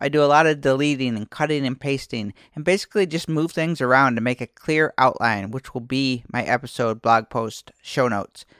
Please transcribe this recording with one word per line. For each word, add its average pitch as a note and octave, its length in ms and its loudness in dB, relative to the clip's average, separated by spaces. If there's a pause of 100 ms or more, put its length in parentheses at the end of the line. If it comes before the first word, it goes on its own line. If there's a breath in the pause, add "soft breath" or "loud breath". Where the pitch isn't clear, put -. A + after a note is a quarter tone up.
I C#3+ 80 -2
do D3 120 2
a C#3+ 60 6
lot D3 160 6
of D#3 160 0
deleting C3+ 560 0
and G#2+ 140 -8
cutting D3+ 360 -2
and B2+ 140 -4
pasting, B2+ 540 -6 (200 soft breath)
and D3+ 80 -10
basically F#3+ 440 0
just E3 200 -6
move D#3+ 260 -2
things E3 280 -4
around B2+ 360 4
to A2+ 40 -2
make B2 220 -2
a A#2 40 -6
clear - 520 -2
outline, A2+ 520 2
which C3 220 -10
will B2+ 80 -8
be B2+ 500 -4
my A#2+ 120 -4
episode, A#2 580 -2
blog A2+ 300 2
post, A2+ 500 -8
show - 260 0
notes. G2+ 380 -4 (160 soft breath)